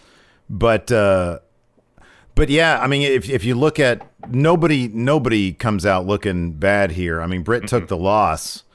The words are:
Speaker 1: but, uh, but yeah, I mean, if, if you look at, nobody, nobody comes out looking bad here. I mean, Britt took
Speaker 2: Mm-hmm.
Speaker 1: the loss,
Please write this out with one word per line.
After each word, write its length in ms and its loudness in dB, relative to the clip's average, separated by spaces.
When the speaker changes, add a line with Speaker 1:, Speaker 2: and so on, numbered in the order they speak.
Speaker 1:
but, 420 0
uh, 480 2
but 140 4
yeah, 320 2
I 80 -2
mean, 140 0
if, 280 0
if 140 -2
you 100 0
look 240 0
at, 280 0
nobody, 580 2
nobody 640 0
comes 340 -2
out 200 0
looking 460 -2
bad 400 0
here. 280 -4
I 60 -6
mean, 160 -6
Britt 260 -2
took 160 -2
Speaker 2:
Mm-hmm. 40 -12
Speaker 1:
the 80 -4
loss, 680 -2